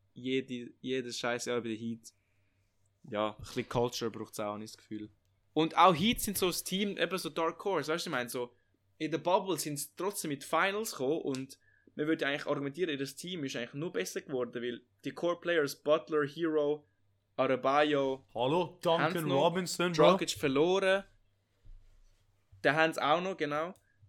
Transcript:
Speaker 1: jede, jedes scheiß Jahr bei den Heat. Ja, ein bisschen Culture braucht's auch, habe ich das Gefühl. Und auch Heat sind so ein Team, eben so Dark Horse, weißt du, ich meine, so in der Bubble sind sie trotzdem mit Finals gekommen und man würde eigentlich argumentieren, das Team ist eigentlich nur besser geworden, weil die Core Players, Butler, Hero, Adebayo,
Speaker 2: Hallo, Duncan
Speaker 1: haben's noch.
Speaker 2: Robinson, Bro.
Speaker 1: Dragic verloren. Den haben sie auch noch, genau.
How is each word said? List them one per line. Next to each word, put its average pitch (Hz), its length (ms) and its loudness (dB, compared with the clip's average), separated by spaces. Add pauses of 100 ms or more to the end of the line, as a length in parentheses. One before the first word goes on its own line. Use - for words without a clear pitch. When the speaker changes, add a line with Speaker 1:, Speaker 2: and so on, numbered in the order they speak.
(140)
Speaker 1:
jede, 127 580 -4 (100)
jedes 127 380 -6
scheiß 120 260 -2
Jahr 120 160 -2
bei 117 80 -6
den 110 80 -4
Heat. 117 340 -8 (1000)
Ja, 104 180 0
ein - 80 -10
bisschen - 320 -6
Culture 120 420 -2
braucht's 110 280 -12
auch, 104 140 -4
habe 107 100 -10
ich 110 80 -14
das - 60 -20
Gefühl. 107 320 -12 (440)
Und 160 240 2
auch 180 180 10
Heat 208 260 2
sind 196 180 -4
so 185 80 2
ein 170 60 0 (120)
Team, 196 320 -2
eben 185 220 -2
so 165 100 -6
Dark 165 340 -4
Horse, 156 300 -2
weißt 170 140 -4
du, - 20 -6
ich - 20 -4
meine, 123 180 -2
so 123 220 -6 (460)
in 156 140 -4
der 156 80 -2
Bubble 185 400 2
sind 147 180 -6
sie - 180 -8
trotzdem 180 340 -4
mit 139 140 -4
Finals 196 500 0
gekommen 131 280 0
und 135 380 -6 (360)
man 156 120 -2
würde 151 200 0
eigentlich 143 200 -4
argumentieren, 143 500 -2
das 135 180 -6
Team 175 280 -8
ist 135 120 -6
eigentlich 120 180 -6
nur 156 180 -6
besser - 300 -4
geworden, 123 400 -4
weil 120 200 -6 (240)
die 139 60 -4
Core 170 280 -2
Players, 160 420 0
Butler, 151 440 2
Hero, 151 600 0 (500)
Adebayo, 135 920 2 (100)
Speaker 2:
Hallo, 147 460 2
Duncan 165 240 4
Speaker 1:
haben's 165 220 0
noch. 139 180 4
Speaker 2:
Robinson, 175 480 0
Bro. 165 180 8
Speaker 1:
Dragic 180 200 2
verloren. 185 720 2 (1600)
Den 143 120 4
haben 160 180 4
sie - 80 -2
auch 151 200 4
noch, 190 160 -4
genau. 151 360 -4 (360)